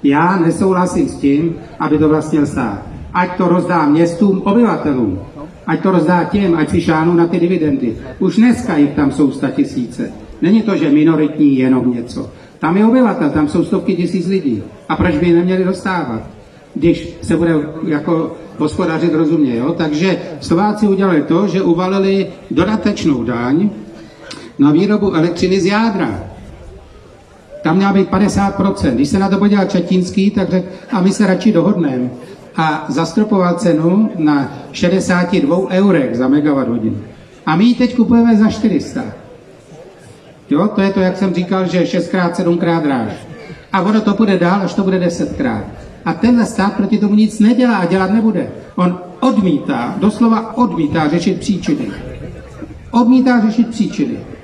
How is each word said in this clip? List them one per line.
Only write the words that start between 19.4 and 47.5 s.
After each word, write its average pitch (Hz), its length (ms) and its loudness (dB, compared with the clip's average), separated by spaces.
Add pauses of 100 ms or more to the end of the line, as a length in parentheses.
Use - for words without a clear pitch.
jo? 131 220 -2
Takže 160 400 -2 (220)
Slováci 208 480 0
udělali 190 340 2
to, 180 260 0
že 180 140 -2
uvalili 190 680 2 (240)
dodatečnou 175 720 0
daň 123 460 0 (880)
na 143 120 6
výrobu 196 420 2
elektřiny 180 480 2
z 165 40 0
jádra. 190 540 0 (1400)
Tam 165 140 2
měla 196 160 2
být 190 160 2
padesát 196 460 0
procent. 185 400 0
Když - 140 0
se 196 100 0
na 196 100 0
to 196 80 2
podíval 202 280 2
Čatínský, 185 680 0
tak 185 180 -2
řekl, 180 180 -2 (240)
a 196 100 0
my 190 100 4
se 202 160 2
radši 185 240 2
dohodneme. 160 580 0 (460)
A 156 340 -2
zastropoval 190 640 0
cenu 175 640 2
na 147 340 0 (200)
šedesáti 180 680 0
dvou 170 280 0
eurech 175 480 2
za 127 100 0
megawatt 139 420 0
hodin. 110 280 -2 (480)
A 160 100 2
my 185 80 4
ji 240 120 4
teď 247 200 0
kupujeme 233 420 4
za 214 120 4
čtyři 180 320 0
sta. - 220 -8 (1500)
Jo, 165 180 2
to 208 140 0
je 196 80 2
to, 196 100 -2
jak 185 180 0
jsem 185 160 0
říkal, 180 340 -2
že 170 180 0
šestkrát, 175 500 -2
sedmkrát 170 480 0
dráž. 120 300 -2 (600)
A 190 80 2
ono 214 200 2
to 202 120 0
půjde 196 240 2
dál, 180 240 2
až 185 120 -4
to 202 100 -2
bude 185 160 0
desetkrát. 175 640 -4 (440)
A 160 60 -2
tenhle 226 320 2
stát 196 280 -2
proti 202 240 0
tomu 208 180 2
nic 214 240 2
nedělá 233 380 4